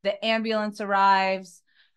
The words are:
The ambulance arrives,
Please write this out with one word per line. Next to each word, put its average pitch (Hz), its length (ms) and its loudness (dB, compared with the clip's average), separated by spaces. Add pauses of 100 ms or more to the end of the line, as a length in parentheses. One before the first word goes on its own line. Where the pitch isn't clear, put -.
The 202 220 -4
ambulance 220 560 -2
arrives, 190 800 0 (340)